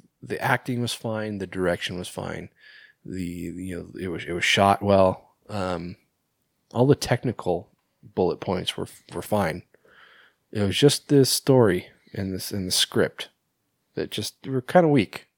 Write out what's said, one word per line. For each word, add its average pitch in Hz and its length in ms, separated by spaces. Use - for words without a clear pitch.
the 120 180
acting 123 400
was 120 140
fine, 107 440
the 95 80
direction 90 520
was 92 100
fine, 87 400
the, 92 200
you 87 520
know, 87 240
it 92 80
was, 82 160
it - 80
was 87 120
shot 98 380
well. 95 500
Um, 92 480
all 123 140
the 139 80
technical - 760
bullet 90 260
points - 360
were, 92 120
were 85 80
fine. 95 400
It 107 100
was 98 140
just - 320
the 139 160
story 117 640
and 95 180
this, - 180
and 98 160
the 92 60
script - 560
that - 160
just - 360
were 131 160
kinda 175 260
weak. 139 380